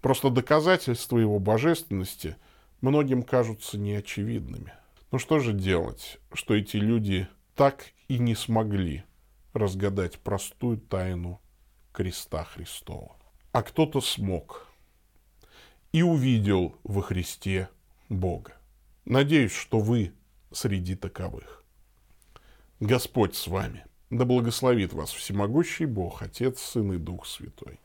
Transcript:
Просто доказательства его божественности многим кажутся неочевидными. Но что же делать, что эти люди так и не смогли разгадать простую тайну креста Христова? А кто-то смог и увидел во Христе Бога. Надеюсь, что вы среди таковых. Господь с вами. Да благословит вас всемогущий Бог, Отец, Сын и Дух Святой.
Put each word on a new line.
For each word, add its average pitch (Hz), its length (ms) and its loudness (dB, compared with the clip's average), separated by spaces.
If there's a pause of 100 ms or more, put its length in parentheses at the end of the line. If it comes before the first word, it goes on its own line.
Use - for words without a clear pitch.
Просто 131 300 2
доказательства 131 880 4
его 107 180 4
божественности 101 1000 0 (440)
многим 135 400 2
кажутся 113 560 -2
неочевидными. 104 960 -6 (380)
Но 131 80 -2
что 151 200 2
же 120 140 0
делать, 95 680 -2 (140)
что - 220 0
эти 104 220 0
люди 104 500 2 (260)
так 139 320 2 (220)
и 131 100 -2
не 120 160 2
смогли 101 680 0 (500)
разгадать 95 680 0
простую 107 600 -4
тайну 90 600 -4 (520)
креста 85 540 -6
Христова? - 720 -14 (360)
А 120 120 0
кто-то 151 360 0
смог - 680 -4 (1200)
и 160 120 4
увидел 113 800 2
во 98 180 -2
Христе 92 680 -4 (380)
Бога. 92 480 -4 (480)
Надеюсь, 139 480 4
что - 280 -2
вы 107 340 2 (400)
среди 95 420 -2
таковых. - 680 -12 (1120)
Господь 113 560 2
с - 120 -8
вами. 98 380 -6 (240)
Да 117 140 0
благословит 120 680 2
вас 78 180 -6
всемогущий 117 760 -2
Бог, 95 360 -4
Отец, 123 400 -4
Сын 104 320 -2
и 90 40 -2
Дух 87 280 -8
Святой. - 600 -16